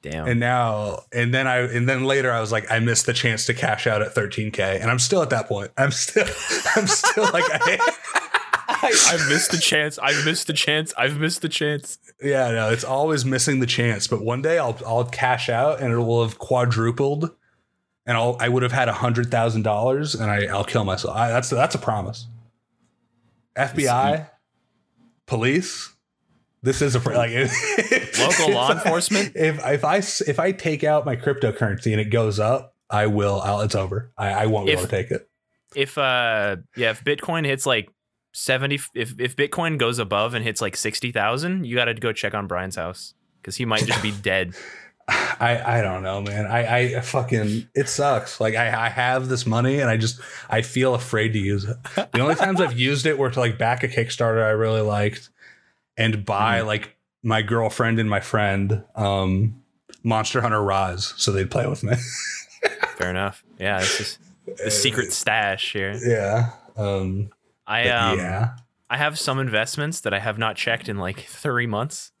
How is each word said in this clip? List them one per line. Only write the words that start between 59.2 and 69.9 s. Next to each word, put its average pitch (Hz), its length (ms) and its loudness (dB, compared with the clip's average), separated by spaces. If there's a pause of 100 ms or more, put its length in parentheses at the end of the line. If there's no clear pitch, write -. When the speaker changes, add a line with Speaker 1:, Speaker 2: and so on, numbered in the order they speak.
Speaker 2:
Monster 110 380 0
Hunter 110 220 2
Rise, 95 540 0
so - 140 0
they'd 95 200 0
play - 160 0
with 139 160 -4
me. 107 100 0 (520)
<laughs> - 520 -4
Speaker 1:
Fair 90 120 -2
enough. 95 340 -4 (160)
Yeah, 95 200 0
this 95 200 0
is - 200 -8 (440)
the 104 80 -2
secret 120 360 0
Speaker 2:
Uh, - 40 -4
Speaker 1:
stash 104 600 -2
here. 101 320 -4
Speaker 2:
yeah. 113 460 2 (260)
Um, 98 540 -2 (360)
Speaker 1:
I, 113 160 0
Speaker 2:
but 123 80 2
Speaker 1:
um, 113 280 2
Speaker 2:
yeah. 92 300 -2 (400)
Speaker 1:
I 120 80 -2
have 151 220 -2
some 135 200 -2
investments 131 600 -2